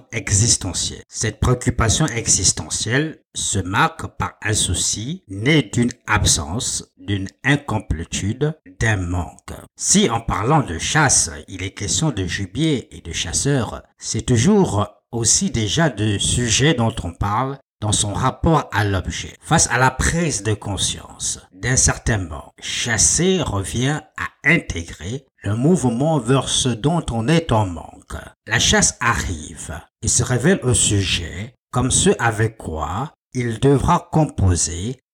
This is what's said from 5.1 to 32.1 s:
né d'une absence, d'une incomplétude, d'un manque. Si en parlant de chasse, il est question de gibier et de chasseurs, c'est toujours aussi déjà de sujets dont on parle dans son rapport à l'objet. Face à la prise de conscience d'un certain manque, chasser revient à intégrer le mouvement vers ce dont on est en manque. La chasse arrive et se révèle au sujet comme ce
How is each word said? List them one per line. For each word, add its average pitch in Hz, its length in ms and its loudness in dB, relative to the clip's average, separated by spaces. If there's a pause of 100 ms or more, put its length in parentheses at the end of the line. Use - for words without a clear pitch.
né 123 360 2
d'une 120 260 0 (160)
absence, - 920 0
d'une 98 300 -4 (160)
incomplétude, 123 1120 -2 (240)
d'un 110 180 2
manque. 87 560 -6 (220)
Si 190 320 2
en 117 140 -2
parlant 120 400 2
de 90 160 -6
chasse, 127 540 2 (160)
il 95 160 -10
est 95 80 -6
question 127 400 -2
de 95 160 -4
gibier 113 680 -2
et - 60 -18
de 80 100 -12
chasseurs, - 680 -2 (160)
c'est - 300 -6
toujours 127 600 4 (240)
aussi 117 380 2
déjà 143 400 0
de 104 300 0
sujets 123 560 2
dont 113 180 0 (100)
on 82 80 -6
parle 120 460 -2 (240)
dans 104 100 0
son 104 220 -2
rapport 139 580 0
à 107 140 2
l'objet. 92 560 -2
Face - 300 2
à 120 60 0
la 127 140 4
prise 160 520 0
de 107 100 0
conscience - 840 -6 (120)
d'un 113 240 -2
certain 123 440 2
manque, 76 420 -10
chasser 160 800 0
revient 123 600 -2 (160)
à - 320 -4
intégrer 123 760 -2 (180)
le 104 120 -2
mouvement 139 640 2
vers 123 280 2
ce - 220 0
dont 147 420 0
on 113 160 -2
est 165 240 2
en 107 140 4
manque. - 500 -10 (320)
La 117 120 0
chasse - 420 2
arrive 80 800 -4 (200)
et 107 60 -4
se - 160 2
révèle 127 400 2
au 123 100 2
sujet 92 840 0 (160)
comme 123 200 0
ce - 280 4